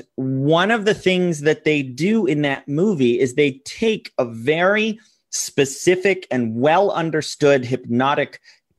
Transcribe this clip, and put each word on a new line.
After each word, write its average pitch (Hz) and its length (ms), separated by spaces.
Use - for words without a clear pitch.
one 139 560
of 220 140
the 208 80
things 180 480
that 151 240
they 151 180
do 170 420
in 147 180
that 139 260
movie 143 500
is 127 160
they 143 300
take - 520
a 135 60
very 175 720
specific 180 1000
and 117 240
well 160 360
understood 147 760
hypnotic 127 720